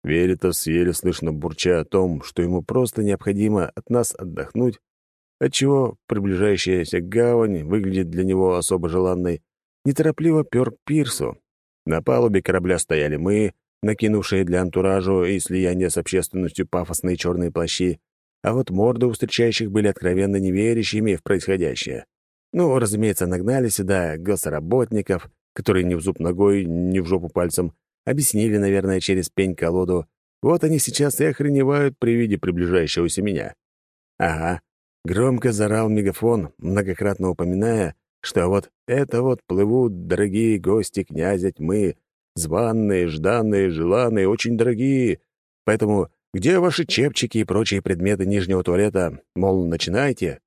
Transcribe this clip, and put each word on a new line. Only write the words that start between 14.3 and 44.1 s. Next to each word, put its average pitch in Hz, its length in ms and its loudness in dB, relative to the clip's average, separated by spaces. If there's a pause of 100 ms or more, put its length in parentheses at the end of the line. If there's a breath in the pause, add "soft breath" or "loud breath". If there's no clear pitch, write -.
для 90 180 0
антуражу 92 600 2
и 92 160 0
слияния 92 500 0
с - 80 -2
общественностью 90 680 -2
пафосные 87 500 -4
чёрные 87 340 -2
плащи, 87 480 -2 (440)
а 107 100 0
вот 127 160 -2
морды 117 380 2
у 120 40 0
встречающих 113 600 -2
были 104 160 2
откровенно 98 500 0
неверящими 107 800 0
в - 80 -10
происходящее. 85 800 -2 (480)
Ну, 160 260 2
разумеется, 104 480 0
нагнали 110 400 0
сюда 92 500 0
госработников, 95 1120 -2 (240)
которые 92 300 0
ни 90 120 0
в 80 60 -4
зуб 90 180 -2
ногой, 95 440 2
ни 90 360 0
в 85 60 -2
жопу 87 240 -2
пальцем, 87 440 -2 (320)
объяснили, 113 520 0
наверное, 98 420 2
через 92 300 0
пень-колоду. 90 760 0 (360)
Вот 160 220 2
они 160 160 2
сейчас 139 400 -2
и 147 60 2
охреневают 143 720 2
при 117 120 2
виде 117 260 2
приближающегося 87 840 0
меня. 92 320 -2 (640)
Ага, 82 440 -2 (420)
громко 117 480 0
заорал 107 380 0
мегафон, 107 680 0
многократно 95 720 -2
упоминая, 92 680 -2 (260)
что 90 260 0
вот 98 220 0 (180)
это 127 360 0
вот 131 220 0
плывут 101 600 0
дорогие 104 500 2
гости 98 460 0
князя 90 480 -2
тьмы, 90 460 -2 (380)
званые, 98 720 0
жданные, 98 640 2
желанные, 98 580 2